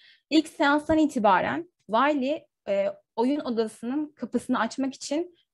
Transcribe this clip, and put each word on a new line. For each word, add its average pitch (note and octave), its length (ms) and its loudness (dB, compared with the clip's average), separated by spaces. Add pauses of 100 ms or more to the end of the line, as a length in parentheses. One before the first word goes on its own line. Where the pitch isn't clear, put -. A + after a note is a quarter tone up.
(300)
İlk D#4 180 2
seanstan D4+ 500 2
itibaren C4 760 2 (200)
Wiley, C#4 540 0 (220)
e, G3 200 0 (280)
oyun C4 240 0
odasının B3 760 -4
kapısını A#3+ 440 -4
açmak C4 340 -4
için E4 420 -6 (180)